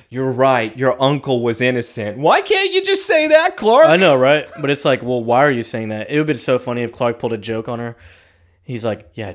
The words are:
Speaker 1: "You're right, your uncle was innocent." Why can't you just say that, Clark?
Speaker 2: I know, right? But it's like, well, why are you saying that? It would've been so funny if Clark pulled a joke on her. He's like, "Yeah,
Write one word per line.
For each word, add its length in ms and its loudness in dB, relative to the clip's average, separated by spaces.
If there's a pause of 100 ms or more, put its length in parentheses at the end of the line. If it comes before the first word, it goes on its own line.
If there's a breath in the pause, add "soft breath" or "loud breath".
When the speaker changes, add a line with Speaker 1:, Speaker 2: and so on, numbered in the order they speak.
(100)
Speaker 1:
"You're 200 -4
right, 460 0
your 260 0
uncle 400 0
was 180 -2
innocent." 580 -2
Why 220 4
can't 320 0
you 120 0
just 220 -2
say 220 2
that, 280 4
Clark? 300 6
Speaker 2:
I 100 6
know, 180 4
right? 320 2 (140)
But 100 -2
it's 140 -4
like, 180 0
well, 220 -4
why 200 4
are 60 4
you 140 -2
saying 240 -8
that? 200 -8
It 60 -8
would've 120 0
been 120 -2
so 200 -2
funny 240 -4
if 100 -6
Clark 260 -4
pulled 140 -6
a 60 -6
joke 300 -8
on 120 -8
her. 160 -12 (640 soft breath)
He's 220 -10
like, 300 -6
"Yeah, 200 -10